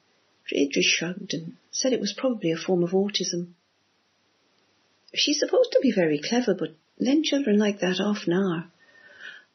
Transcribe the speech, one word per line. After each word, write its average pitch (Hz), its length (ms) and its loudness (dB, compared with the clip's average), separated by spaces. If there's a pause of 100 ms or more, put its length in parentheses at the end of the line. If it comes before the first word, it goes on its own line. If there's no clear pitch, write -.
(500)
Deirdre 143 340 0
shrugged - 500 -2
and 165 240 -10 (140)
said 262 220 0
it - 80 -2
was 202 120 -4
probably 214 380 -2
a 170 60 -2
form 180 260 0
of 175 80 -2
autism. 190 600 -2 (1600)
She's 294 240 0
supposed - 320 2
to 523 100 4
be 247 100 4
very 160 280 2
clever, 233 340 0
but 160 220 -6 (280)
then 285 180 2
children 277 380 2
like 208 220 0
that 185 160 0
half 208 300 -2
an 170 60 2
hour. 175 320 0 (880)